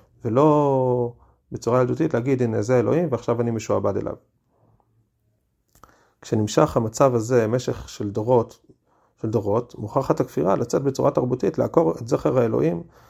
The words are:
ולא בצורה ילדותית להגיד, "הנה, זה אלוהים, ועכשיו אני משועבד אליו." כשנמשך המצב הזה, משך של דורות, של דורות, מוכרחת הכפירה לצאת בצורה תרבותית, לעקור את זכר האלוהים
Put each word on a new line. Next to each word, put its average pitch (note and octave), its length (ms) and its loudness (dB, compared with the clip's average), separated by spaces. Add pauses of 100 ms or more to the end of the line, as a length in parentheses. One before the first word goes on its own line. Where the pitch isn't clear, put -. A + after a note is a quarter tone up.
(260)
ולא B2+ 880 2 (380)
בצורה A#2+ 300 0
ילדותית B2+ 320 0
להגיד, B2+ 280 0
"הנה, A2 200 0
זה B2 180 2
אלוהים, C3+ 320 2
ועכשיו A#2 300 -2
אני A#2 100 0
משועבד G2+ 460 -2
אליו." - 180 -6 (2000)
כשנמשך A2+ 560 0
המצב B2 380 2
הזה, A2+ 320 2
משך A#2+ 420 -4
של G#2 220 -8
דורות, A2+ 540 0 (560)
של A2 80 -4
דורות, G#2+ 480 -2
מוכרחת B2 420 -2
הכפירה D3+ 360 0
לצאת C#3 280 -2
בצורה C3+ 280 0
תרבותית, B2+ 460 -2
לעקור D#3+ 340 2
את - 160 -10
זכר C#3 320 0
האלוהים C#3 440 0 (260)